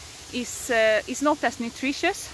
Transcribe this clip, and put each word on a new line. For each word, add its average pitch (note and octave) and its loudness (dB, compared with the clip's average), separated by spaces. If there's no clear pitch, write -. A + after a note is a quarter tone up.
is, - -4
uh, A3 6
is B3 -4
not D4 4
as B3 0
nutritious C4+ -2